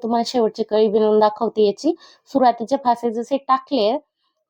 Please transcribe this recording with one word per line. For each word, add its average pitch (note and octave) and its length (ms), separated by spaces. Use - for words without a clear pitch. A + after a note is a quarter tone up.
तुम्हाला A#3 220
शेवटची A3+ 380
कळी A3 240
विणून G#3+ 320
दाखवते G#3+ 480
याची. C#4 280
सुरुवातीचे A#3+ 580
फासे A#3+ 280
जसे A#3 260
टाकले C4 600